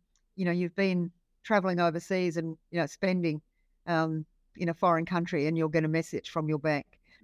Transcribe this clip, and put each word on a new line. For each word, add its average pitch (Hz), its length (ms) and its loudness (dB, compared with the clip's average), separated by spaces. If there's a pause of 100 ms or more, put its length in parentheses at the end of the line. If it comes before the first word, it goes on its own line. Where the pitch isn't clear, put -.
(360)
you 190 100 -2
know, 175 60 2
you've 175 240 -2
been 180 360 2 (300)
traveling 185 380 2
overseas 170 580 0
and, 165 180 -4 (140)
you 170 100 -2
know, 156 60 2
spending, 175 560 0 (460)
um, 160 380 0 (320)
in 175 120 -2
a 165 40 -2
foreign 165 320 2
country, 170 420 -2
and 165 100 0
you'll 160 100 2
get 156 160 0
a 156 40 0
message 160 420 -4
from 156 180 -4
your 151 120 -2
bank. 147 400 -4 (240)